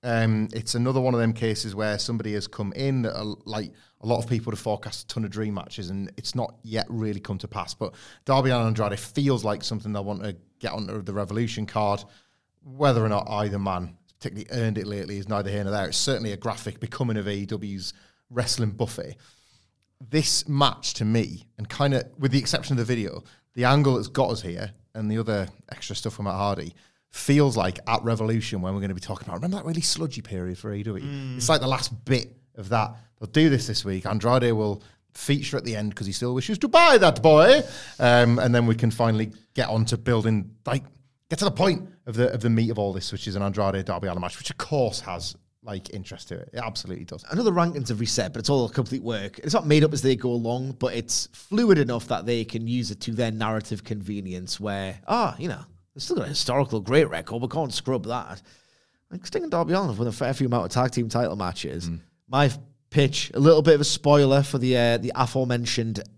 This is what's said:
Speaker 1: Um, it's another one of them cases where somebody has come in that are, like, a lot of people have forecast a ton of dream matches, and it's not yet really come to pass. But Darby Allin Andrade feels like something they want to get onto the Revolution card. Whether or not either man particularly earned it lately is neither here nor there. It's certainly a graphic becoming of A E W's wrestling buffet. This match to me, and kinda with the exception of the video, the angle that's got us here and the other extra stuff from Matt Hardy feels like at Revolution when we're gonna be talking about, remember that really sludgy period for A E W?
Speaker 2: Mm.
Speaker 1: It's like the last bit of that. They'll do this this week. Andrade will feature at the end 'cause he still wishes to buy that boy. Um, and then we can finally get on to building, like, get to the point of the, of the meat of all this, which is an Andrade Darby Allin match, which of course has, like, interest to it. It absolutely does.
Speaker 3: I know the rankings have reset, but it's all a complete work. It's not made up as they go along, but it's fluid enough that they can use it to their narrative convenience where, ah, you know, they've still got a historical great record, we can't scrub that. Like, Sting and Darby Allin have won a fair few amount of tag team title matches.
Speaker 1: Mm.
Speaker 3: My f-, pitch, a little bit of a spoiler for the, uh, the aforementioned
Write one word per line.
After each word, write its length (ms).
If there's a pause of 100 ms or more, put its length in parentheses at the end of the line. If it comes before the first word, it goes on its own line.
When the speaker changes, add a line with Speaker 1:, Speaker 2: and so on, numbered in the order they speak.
Speaker 1:
Um, 520
it's 200
another 280
one 100
of 80
them 140
cases 400
where 240
somebody 340
has 160
come 240
in 300
that 120
are, 300
like, 280 (280)
a 60
lot 180
of 60
people 220
have 60
forecast 460
a 100
ton 120
of 40
dream 220
matches, 380
and 260
it's 180
not 280
yet 260
really 320
come 160
to 100
pass. 280
But 180 (320)
Darby 260
Allin 180
Andrade 300
feels 460
like 180
something 300
they 80
want 220
to 120 (260)
get 120
onto 300
the 100
Revolution 540
card. 360 (600)
Whether 420
or 60
not 180
either 300
man 400 (200)
particularly 320
earned 280
it 80
lately 320
is 100
neither 220
here 140
nor 80
there. 160
It's 100
certainly 340
a 60
graphic 420
becoming 380
of 100
A 40
E 140
W's 460 (380)
wrestling 400
buffet. 460 (920)
This 400
match 460
to 100
me, 420 (120)
and 100
kinda 380 (120)
with 140
the 60
exception 360
of 40
the 60
video, 380 (320)
the 100
angle 320
that's 120
got 220
us 100
here 320 (220)
and 160
the 80
other 300 (220)
extra 240
stuff 200
from 100
Matt 100
Hardy 400 (360)
feels 460
like 300
at 180
Revolution 580
when 120
we're 60
gonna 140
be 60
talking 260
about, 100
remember 200
that 100
really 140
sludgy 420
period 360
for 140
A 40
E 60
W? 220
Speaker 2:
Mm. 320
Speaker 1:
It's 120
like 120
the 60
last 380
bit 320 (200)
of 140
that. 240 (240)
They'll 120
do 200
this 160
this 180
week. 220
Andrade 460
will 300 (320)
feature 420
at 80
the 120
end 200
'cause 100
he 60
still 220
wishes 240
to 100
buy 300
that 240
boy. 400 (360)
Um, 400
and 160
then 120
we 80
can 160
finally 420 (220)
get 140
on 180
to 120
building, 540 (140)
like, 180 (440)
get 120
to 40
the 60
point 380 (180)
of 100
the, 160
of 80
the 100
meat 200
of 80
all 140
this, 200
which 160
is 80
an 60
Andrade 420
Darby 240
Allin 120
match, 180
which 120
of 80
course 420
has, 340 (300)
like, 280
interest 360
to 80
it. 160
It 120
absolutely 400
does. 260
Speaker 3:
I 40
know 80
the 100
rankings 360
have 120
reset, 320
but 60
it's 120
all 160
a 40
complete 320
work. 380
It's 120
not 140
made 180
up 80
as 100
they 140
go 140
along, 480
but 160
it's 380
fluid 460
enough 300
that 160
they 200
can 240
use 240
it 100
to 100
their 200
narrative 520
convenience 760
where, 480
ah, 300
you 100
know, 120 (340)
they've 80
still 140
got 100
a 40
historical 500
great 300
record, 320
we 60
can't 260
scrub 320
that. 340 (720)
Like, 160
Sting 160
and 80
Darby 240
Allin 140
have 100
won 100
a 40
fair 200
few 140
amount 200
of 40
tag 220
team 180
title 260
matches. 540
Speaker 1:
Mm. 100 (280)
Speaker 3:
My 180
f-, 120 (320)
pitch, 440
a 60
little 220
bit 120
of 60
a 40
spoiler 580
for 160
the, 180
uh, 220
the 160
aforementioned 880 (160)